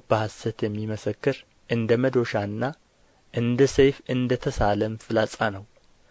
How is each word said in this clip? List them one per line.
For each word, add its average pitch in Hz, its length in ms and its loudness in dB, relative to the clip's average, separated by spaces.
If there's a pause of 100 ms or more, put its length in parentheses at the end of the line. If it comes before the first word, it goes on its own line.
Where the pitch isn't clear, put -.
በሐሰት - 560 -2
የሚመሰክር 107 800 -4 (320)
እንደ 117 280 2
መዶሻና 117 640 0 (720)
እንደ 120 340 0
ሰይፍ 139 300 4 (120)
እንደ 127 280 0
ተሳለም 110 600 0
ፍላጻ 110 400 -2 (120)
ነው። 98 140 -10 (480)